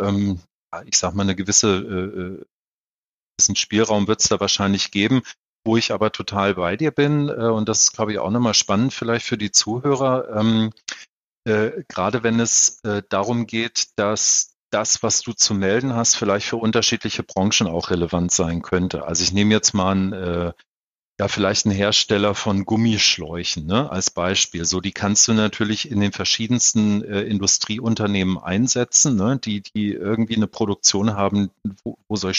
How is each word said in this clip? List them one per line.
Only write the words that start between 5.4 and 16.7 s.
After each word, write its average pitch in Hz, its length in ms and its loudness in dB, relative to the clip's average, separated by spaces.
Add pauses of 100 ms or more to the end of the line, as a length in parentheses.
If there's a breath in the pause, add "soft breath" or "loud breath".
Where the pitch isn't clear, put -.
wo 113 120 4
ich 117 140 0
aber 107 200 0
total 101 440 0
bei 90 220 -2
dir 151 140 0
bin, 147 380 0
äh, - 40 -4
und 113 360 0
das 110 140 0
ist, - 100 2
glaub 107 160 -2
ich, 104 100 -4
auch 80 120 -2
nochmal 120 240 2
spannend 117 380 2
vielleicht 117 320 -2
für 120 120 -4
die 104 140 -4
Zuhörer, 131 840 0
ähm, 110 360 2 (720 loud breath)
äh, 113 420 0
gerade 107 360 -2
wenn 113 160 2
es, - 440 2
äh, 104 260 -2
darum 110 380 0
geht, 113 400 -4 (100)
dass 107 580 0 (140)
das, - 320 0
was 113 200 0
du 123 100 -6
zu - 220 0
melden 107 420 2
hast, 117 200 0
vielleicht 101 320 0
für 120 100 -2
unterschiedliche 110 640 0